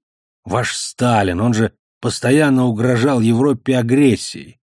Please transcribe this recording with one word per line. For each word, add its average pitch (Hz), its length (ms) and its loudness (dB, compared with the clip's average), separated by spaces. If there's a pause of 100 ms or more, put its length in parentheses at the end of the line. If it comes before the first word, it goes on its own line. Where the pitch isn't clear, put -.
(440)
Ваш 113 320 -4
Сталин, 101 640 -2
он 117 140 0
же 110 180 0 (300)
постоянно 131 640 0
угрожал 120 560 0
Европе 131 560 0
агрессией. 123 840 0 (180)